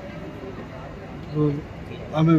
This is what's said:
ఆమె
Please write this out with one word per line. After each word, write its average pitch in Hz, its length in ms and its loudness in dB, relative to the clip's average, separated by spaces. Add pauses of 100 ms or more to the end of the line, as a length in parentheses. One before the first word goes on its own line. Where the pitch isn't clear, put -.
(2250)
ఆమె 165 200 8